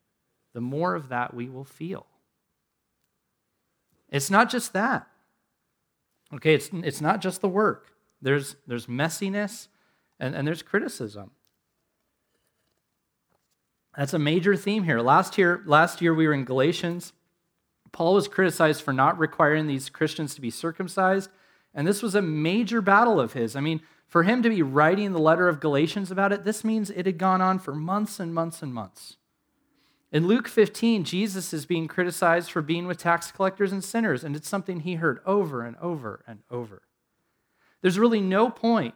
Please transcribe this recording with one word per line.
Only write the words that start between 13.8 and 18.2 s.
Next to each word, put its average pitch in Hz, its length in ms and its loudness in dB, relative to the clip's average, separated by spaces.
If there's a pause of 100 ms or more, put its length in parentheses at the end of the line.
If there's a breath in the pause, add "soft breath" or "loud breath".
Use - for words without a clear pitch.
That's 139 160 -4
a 180 60 0
major 165 360 2
theme 202 300 -2
here. 135 160 2
Last 151 380 4
year, 175 260 4
last 160 380 4
year 170 100 4
we 160 140 4
were 151 80 2
in 139 100 -2
Galatians. 165 720 -2 (800)
Paul 170 220 2
was 185 120 4